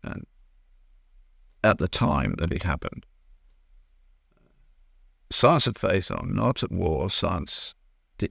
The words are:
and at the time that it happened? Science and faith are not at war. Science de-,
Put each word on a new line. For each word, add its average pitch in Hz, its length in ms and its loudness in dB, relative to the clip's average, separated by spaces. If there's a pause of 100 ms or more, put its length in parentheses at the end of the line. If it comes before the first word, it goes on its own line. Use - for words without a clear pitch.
and - 200 -10 (1400)
at 107 140 4
the 92 100 2
time - 500 0
that 82 140 0
it - 100 -4
happened? - 420 -4 (2250)
Science 147 360 4
and 113 100 -2
faith 95 340 0
are - 140 -4
not 107 380 0
at - 80 -4
war. 87 400 0
Science - 640 -4 (440)
de-, 101 120 -2